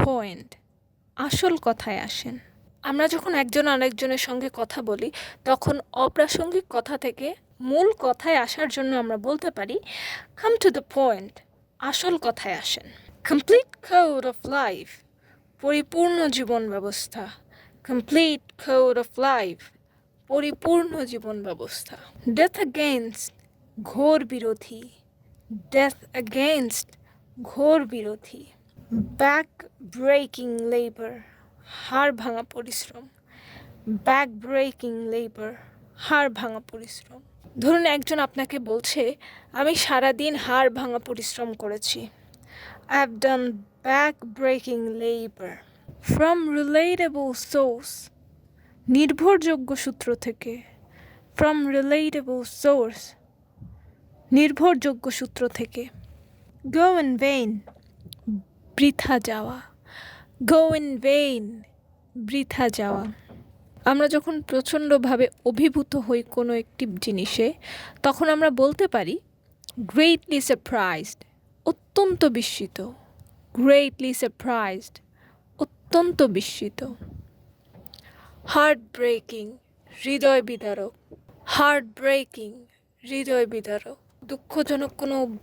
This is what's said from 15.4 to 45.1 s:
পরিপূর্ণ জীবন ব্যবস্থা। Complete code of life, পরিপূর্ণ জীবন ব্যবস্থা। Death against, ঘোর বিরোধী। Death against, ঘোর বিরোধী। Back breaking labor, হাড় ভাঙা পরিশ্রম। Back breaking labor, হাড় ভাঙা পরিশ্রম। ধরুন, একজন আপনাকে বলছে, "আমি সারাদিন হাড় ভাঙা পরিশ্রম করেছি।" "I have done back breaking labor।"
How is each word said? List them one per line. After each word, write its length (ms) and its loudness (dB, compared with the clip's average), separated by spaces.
পরিপূর্ণ 680 2
জীবন 420 -2
ব্যবস্থা। 580 -8
Complete 840 0
code 280 6
of 200 -4
life, 460 0
পরিপূর্ণ 760 0
জীবন 380 -10
ব্যবস্থা। 540 -12
Death 320 2
against, 720 -2
ঘোর 440 2
বিরোধী। 580 -8
Death 540 0
against, 600 0
ঘোর 440 4
বিরোধী। 600 -10
Back 720 0
breaking 640 0
labor, 600 -4
হাড় 460 0
ভাঙা 320 -6
পরিশ্রম। 640 -12
Back 400 2
breaking 640 -4
labor, 420 -8
হাড় 340 2
ভাঙা 300 -8
পরিশ্রম। 600 -18
ধরুন, 260 4
একজন 340 0
আপনাকে 400 -4
বলছে, 560 -2
"আমি 240 0
সারাদিন 600 2
হাড় 340 2
ভাঙা 300 -4
পরিশ্রম 540 -8
করেছি।" 560 -8
"I 180 2
have 140 -8
done 320 2
back 300 2
breaking 540 -2
labor।" 640 -6